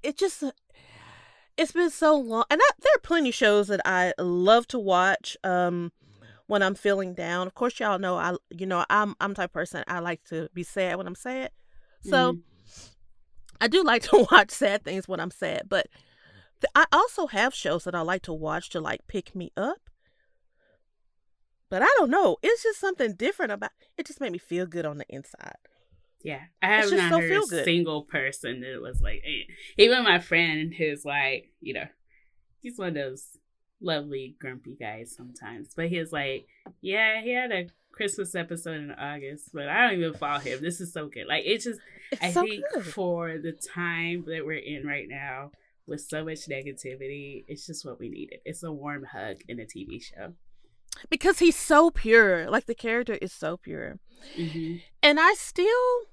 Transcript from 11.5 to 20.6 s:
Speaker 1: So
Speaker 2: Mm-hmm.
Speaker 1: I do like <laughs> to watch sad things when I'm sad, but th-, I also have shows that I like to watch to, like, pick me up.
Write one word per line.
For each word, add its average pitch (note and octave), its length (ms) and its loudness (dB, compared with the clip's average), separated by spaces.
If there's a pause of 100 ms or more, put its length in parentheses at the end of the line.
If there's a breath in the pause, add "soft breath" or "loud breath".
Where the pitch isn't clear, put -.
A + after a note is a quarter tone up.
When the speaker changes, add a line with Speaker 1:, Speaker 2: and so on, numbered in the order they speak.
Speaker 1:
So B3+ 300 4
Speaker 2:
Mm-hmm. E3+ 80 -6 (1200 loud breath)
Speaker 1:
I A#3 60 4
do F4+ 160 4
like A#3 180 4
<laughs> - 20 -10
to F#4+ 280 8
watch G#3 200 8
sad G3+ 320 0
things F#3 220 -6
when F3+ 140 -6
I'm E3+ 100 -4
sad, D#3+ 380 -6
but G3 180 0 (760 soft breath)
th-, - 120 2
I D4+ 180 8
also F4+ 340 4
have A3+ 280 0
shows E3 300 -2
that F3 100 -8
I F3 60 -2
like F3 220 -2
to F3 100 -10
watch D#3 380 -6
to, F3 100 -4
like, - 260 -6
pick - 300 -8
me F3+ 180 -10
up. C4 220 -4 (1900)